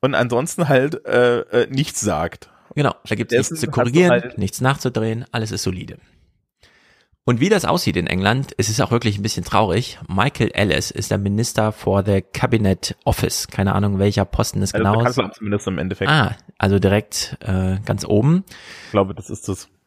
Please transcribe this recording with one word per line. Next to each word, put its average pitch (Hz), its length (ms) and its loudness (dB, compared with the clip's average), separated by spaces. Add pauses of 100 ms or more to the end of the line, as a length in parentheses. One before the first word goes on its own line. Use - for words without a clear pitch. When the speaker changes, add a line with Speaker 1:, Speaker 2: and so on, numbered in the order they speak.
Speaker 1:
und 165 120 0
ansonsten 123 560 0
halt, 139 380 0
äh, 120 320 2
äh, - 320 0
nichts 135 300 -4
sagt. 87 500 -4 (240)
Speaker 2:
Genau, 143 180 2 (140)
da 117 80 -2
gibt's 107 180 -4
Speaker 1:
Stattdessen 127 220 2
Speaker 2:
nichts - 60 -6
zu 151 60 -2
Speaker 1:
hast 151 80 -4
du 143 60 2
Speaker 2:
korrigieren, 147 300 6
Speaker 1:
halt 120 260 0
Speaker 2:
nichts 104 240 -4
nachzudrehen, 123 720 -2
alles 110 200 -4
ist - 120 -6
solide. 90 340 -6 (1300)
Und 123 140 2
wie 147 100 2
das 208 140 4
aussieht - 320 0
in 85 120 0
England, 104 500 0
es 107 120 0
ist 110 120 0
auch - 80 0
wirklich 113 300 0
ein - 20 -6
bisschen 101 240 -4
traurig. 104 640 0
Michael 110 440 0
Ellis 90 380 0
ist - 220 -6
der 104 80 0
Minister 107 520 0
for 98 320 0
the 98 200 2
Cabinet 107 720 0 (100)
Office. - 420 -2
Keine 98 280 0
Ahnung, 101 240 0
welcher 101 260 2
Posten - 380 -2
es 98 100 -2
Speaker 1:
Also 110 100 0
der 101 80 4
Speaker 2:
genau 113 100 4
ist. 120 40 2
Speaker 1:
Kanzleramtsminister 107 640 -2
im 95 80 -4
Endeffekt. 92 320 -2
Speaker 2:
Ah, 143 260 2 (220)
also 101 220 4
direkt, - 640 0
äh, 95 440 0
ganz 98 180 -2
oben. 139 420 2 (400)
Speaker 1:
Ich - 60 -20
glaube, 98 220 2
das - 160 -14
ist - 180 -10
das. 95 200 -6 (200)